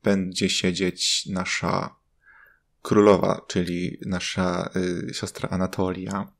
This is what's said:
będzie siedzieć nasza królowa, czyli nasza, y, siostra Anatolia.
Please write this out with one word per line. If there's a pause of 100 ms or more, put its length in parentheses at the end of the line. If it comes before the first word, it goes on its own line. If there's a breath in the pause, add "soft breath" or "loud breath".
będzie
siedzieć
nasza (840 soft breath)
królowa,
czyli
nasza, (400)
y,
siostra
Anatolia.